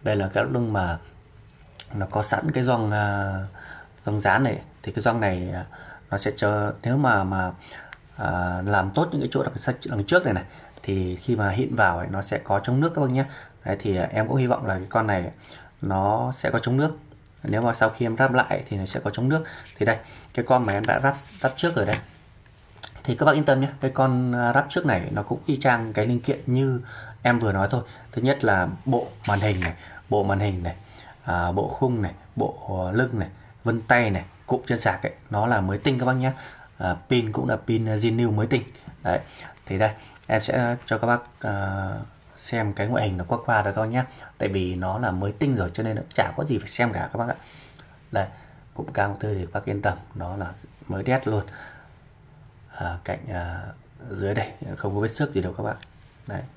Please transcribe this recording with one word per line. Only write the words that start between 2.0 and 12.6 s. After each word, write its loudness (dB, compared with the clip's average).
có 0
sẵn 0
cái 2
gioăng, 2
à, 0
gioăng 0
dán 6
này. 0
Thì -6
cái -4
gioăng 2
này, 0
à, -6
nó -2
sẽ 0
cho, 2
nếu 2
mà, 4
mà, 0
à, -2
làm 2
tốt 2
những 0
cái -2
chỗ 2
đằng -4
sa-, -2
đằng 0
trước 4
này 2
này, -2
thì -2
khi 0
mà 2
hịn 0
vào 6
ấy, -4
nó -2
sẽ -4
có 2